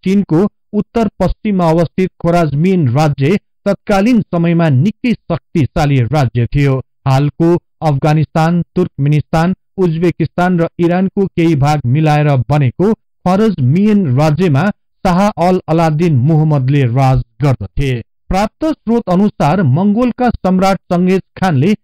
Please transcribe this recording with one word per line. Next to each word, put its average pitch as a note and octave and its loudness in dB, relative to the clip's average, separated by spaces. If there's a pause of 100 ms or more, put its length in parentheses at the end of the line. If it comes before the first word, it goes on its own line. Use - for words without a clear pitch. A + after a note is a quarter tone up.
चीनको F#3+ 0 (240)
उत्तर G#3+ -4 (120)
पश्चिममा F#3 -2
अवस्थित E3+ -2 (100)
खोराजमिन E3+ 0
राज्य D3 0 (280)
तत्कालीन G3+ 0 (140)
समयमा E3+ 0
निकै F3 0
शक्तिशाली D3 -2 (120)
राज्य B2+ -2
थियो। C#3 0 (320)
हालको D3 0 (280)
अफगानिस्तान, D#3+ 0 (140)
तुर्कमेनिस्तान, D#3+ -2 (240)
उज्बेकिस्तान F3 -2
र E3 -2 (100)
इरानको F#3 -2
केही E3 0
भाग C#3+ 0
मिलाएर D3+ 0 (200)
बनेको D3 0
खोराजमिन F#3+ 0 (120)
राज्यमा D#3 2 (400)
शाह F3+ 2 (200)
अल F3+ 2
अलाद्दिन D#3+ 0 (120)
मुहम्मदले D3 2
राज C3 0 (200)
गर्दथे। C#3 -2 (380)
प्राप्त G3+ -4
स्रोत A#3 -2
अनुसार F3+ 0 (140)
मङ्गोलका A3+ 0
सम्राट F#3 0 (140)
चङ्गेज F#3 2 (200)
खानले F3+ 0 (100)